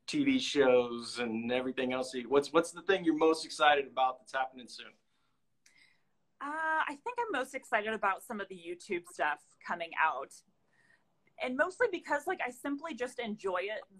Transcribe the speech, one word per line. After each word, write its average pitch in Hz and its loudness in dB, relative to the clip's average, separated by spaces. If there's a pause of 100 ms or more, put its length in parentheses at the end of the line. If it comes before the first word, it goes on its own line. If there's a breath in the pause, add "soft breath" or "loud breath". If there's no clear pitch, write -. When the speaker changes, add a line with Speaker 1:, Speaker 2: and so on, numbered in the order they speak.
Speaker 1:
T 147 2
V 131 4
shows 123 4
and 117 -2
everything 127 0
else? 127 -2 (120)
What's, 143 2
what's 165 2
the 175 -14
thing 190 2
you're 160 4
most 160 4
excited 147 4
about 127 -2
that's - -20
happening 131 -6
soon? 117 -16 (1500 soft breath)
Speaker 2:
Uh, 311 0
I 285 -8
think 480 -6
I'm 453 -2
most 262 -2
excited 220 -2
about 190 -2
some 214 -8
of 190 -8
the 196 -14
YouTube 175 -6
stuff 151 -2 (280)
coming 170 -6 (120)
out. 147 -2 (1080 soft breath)
And 254 -4
mostly 359 2
because, 294 -2
like, 370 -2
I 247 -6
simply 285 -6
just 247 -6
enjoy 208 -2
it 208 -6 (200)